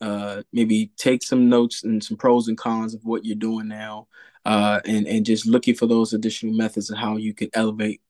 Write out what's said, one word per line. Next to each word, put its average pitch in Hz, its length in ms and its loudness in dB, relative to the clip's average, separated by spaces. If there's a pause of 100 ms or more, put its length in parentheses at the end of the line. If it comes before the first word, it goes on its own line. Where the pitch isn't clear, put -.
uh, 101 420 -6 (100)
maybe 110 440 2
take 127 280 0
some 127 240 4
notes 120 340 2
and 110 220 -2
some 110 120 -8
pros 120 300 4
and 110 100 -2
cons 113 380 -4
of 110 100 -14
what 113 200 -4
you're 110 100 -4
doing 110 320 -4
now, 107 400 -12 (380)
uh, 104 400 2
and, 107 240 0
and 107 180 0
just 110 200 2
looking 120 280 4
for 117 120 0
those 113 260 2
additional 110 420 -2
methods 110 360 -2
of 104 60 -10
how 110 200 -4
you 107 180 -6
could - 200 -8
elevate 110 540 -2